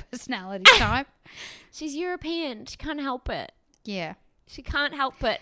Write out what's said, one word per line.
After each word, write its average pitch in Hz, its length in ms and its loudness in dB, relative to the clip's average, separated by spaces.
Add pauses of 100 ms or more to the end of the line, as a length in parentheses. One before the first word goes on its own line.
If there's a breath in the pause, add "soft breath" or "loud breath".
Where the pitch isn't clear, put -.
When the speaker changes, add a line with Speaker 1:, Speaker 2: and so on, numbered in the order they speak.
Speaker 1:
<laughs> - 60 -16
Speaker 2:
personality 196 540 -4 (120)
type. 240 300 2 (640 loud breath)
Speaker 1:
She's 302 240 -8
European. 330 680 -4
She - 120 -14
can't 294 240 -6
help 262 280 -4
it. 175 220 -6 (340)
Speaker 2:
Yeah. 185 300 -6 (360)
Speaker 1:
She 269 120 -14
can't 285 320 0
help 269 240 0
but 226 220 2